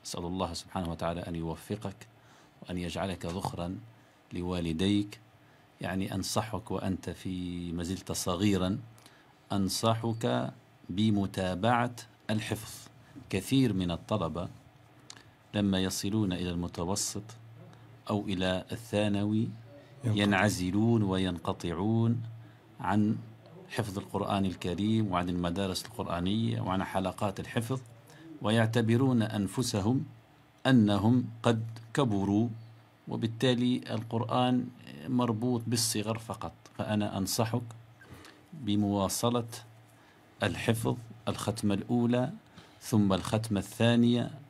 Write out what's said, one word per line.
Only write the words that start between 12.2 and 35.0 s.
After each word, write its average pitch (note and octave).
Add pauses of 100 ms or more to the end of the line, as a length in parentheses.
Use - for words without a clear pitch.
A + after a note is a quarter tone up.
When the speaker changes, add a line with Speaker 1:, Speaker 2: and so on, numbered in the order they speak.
Speaker 1:
الحفظ. A2 (580)
كثير A2+
من F#2
الطلبة E2+ (1040)
لما G2
يصلون G2
إلى F2+
المتوسط F2 (840)
أو G#2
إلى F#2
الثانوي G#2 (540)
Speaker 2:
ينقطع. G#2
Speaker 1:
ينعزلون G2+
وينقطعون F#2+ (580)
عن G#2 (540)
حفظ G2
القرآن G2
الكريم G2
وعن F2+
المدارس F2+
القرآنية G2
وعن F#2
حلقات F#2+
الحفظ، B2 (600)
ويعتبرون A2+
أنفسهم G#2+ (640)
أنهم A2+ (180)
قد A#2 (300)
كبروا، G2+ (600)
وبالتالي B2
القرآن A#2 (400)